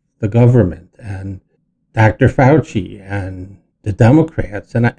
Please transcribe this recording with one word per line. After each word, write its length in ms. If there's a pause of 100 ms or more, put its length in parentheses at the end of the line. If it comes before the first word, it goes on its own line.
(200)
the 80
government 680
and 420 (520)
Doctor 360
Fauci 720
and 600 (220)
the 100
Democrats, 840
and 100
I, 120